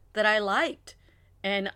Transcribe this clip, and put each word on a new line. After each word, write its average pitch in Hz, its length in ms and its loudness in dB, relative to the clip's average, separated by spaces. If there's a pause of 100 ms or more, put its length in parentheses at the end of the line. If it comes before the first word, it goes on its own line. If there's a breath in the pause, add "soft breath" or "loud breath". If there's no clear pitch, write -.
(140)
that 214 120 2
I 214 120 4
liked, 214 580 -2 (480 soft breath)
and 196 320 -2